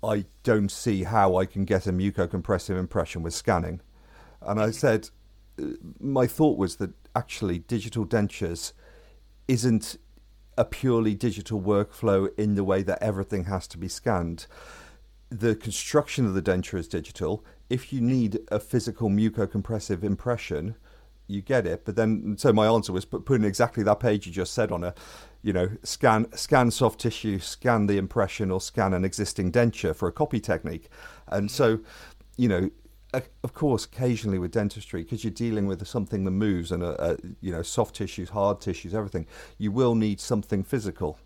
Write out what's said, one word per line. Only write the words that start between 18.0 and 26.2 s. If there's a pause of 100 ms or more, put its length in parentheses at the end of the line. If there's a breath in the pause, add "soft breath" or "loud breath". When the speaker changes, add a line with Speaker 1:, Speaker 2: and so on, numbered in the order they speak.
Speaker 1:
need (100)
a
physical
mucocompressive
impression, (500 soft breath)
you
get
it.
But
then,
so
my
answer
was
pu-,
putting
exactly
that
page
you
just
said
on
a, (480 loud breath)
you
know, (140)
scan,